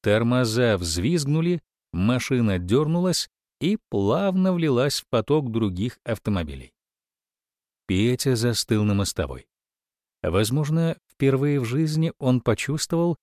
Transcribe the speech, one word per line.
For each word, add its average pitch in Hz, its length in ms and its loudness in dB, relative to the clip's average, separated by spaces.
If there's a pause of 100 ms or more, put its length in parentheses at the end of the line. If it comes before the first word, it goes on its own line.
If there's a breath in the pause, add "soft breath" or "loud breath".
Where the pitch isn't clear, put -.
Тормоза 117 720 2
взвизгнули, 143 840 -2 (320)
машина 113 640 0
дёрнулась 151 720 0 (320)
и 196 160 0 (100)
плавно 185 640 2
влилась 143 480 0
в - 80 -20
поток 131 420 0
других 107 540 -2
автомобилей. 82 720 -4 (1120)
Петя 120 500 0
застыл 113 480 0
на 104 80 2
мостовой. 82 540 -4 (760)
Возможно, 143 760 0 (120)
впервые 139 480 0
в 123 60 -2
жизни 156 540 0
он 127 240 2
почувствовал 165 800 -2